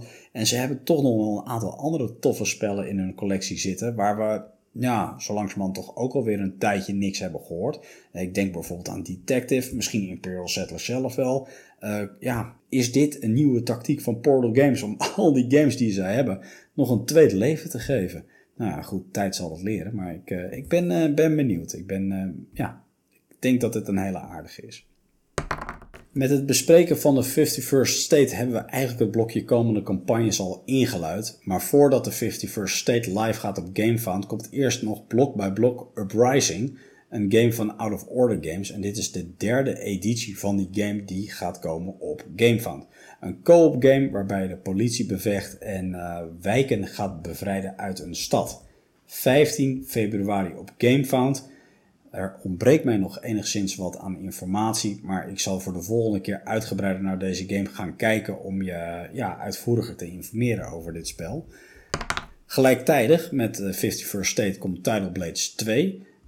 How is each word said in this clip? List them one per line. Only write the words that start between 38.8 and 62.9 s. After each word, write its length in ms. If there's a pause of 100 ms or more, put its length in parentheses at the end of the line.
dit 160
is 140
de 260
derde 420
editie 580
van 200
die 140
game 320
die 280
gaat 280
komen 400
op 260 (100)
GameFound. 520 (320)
Een 220
co-op 420
game 260
waarbij 380
de 100
politie 480
bevecht 520
en, 360
eh, 280 (200)
wijken 460
gaat 340
bevrijden 560
uit 220
een 160
stad. 480 (420)
Vijftien 800
februari 680
op 220
GameFound. 720 (600)
Er 320
ontbreekt 400
mij 140
nog 240
enigszins 540
wat 220
aan 220
informatie, 840
maar 260
ik 100
zal 200
voor 140
de 80
volgende 400
keer 220
uitgebreider 600
naar 160
deze 280
game 180
gaan 300
kijken 480
om 180
je, 520
ja, 240
uitvoeriger 580
te 160
informeren 600
over 220
dit 140
spel. 400 (1000)
Gelijktijdig 840